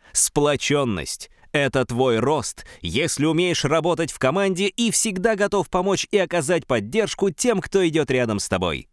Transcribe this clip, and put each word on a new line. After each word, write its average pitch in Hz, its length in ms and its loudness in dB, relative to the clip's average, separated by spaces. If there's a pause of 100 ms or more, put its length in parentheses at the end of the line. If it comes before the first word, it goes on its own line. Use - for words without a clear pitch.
(120)
Сплоченность — 143 1160 0 (220)
это 139 320 0
твой 120 340 2
рост, 123 480 -2 (140)
если 139 440 -2
умеешь 165 400 0
работать 160 480 0
в - 60 -16
команде 190 500 0
и 233 220 -2
всегда 208 460 0
готов 202 320 0
помочь 185 420 0
и 170 80 2
оказать 170 480 0
поддержку 156 640 0
тем, 214 300 0
кто 190 260 0
идет 156 240 0
рядом 120 280 2
с - 100 -6
тобой. 87 440 -2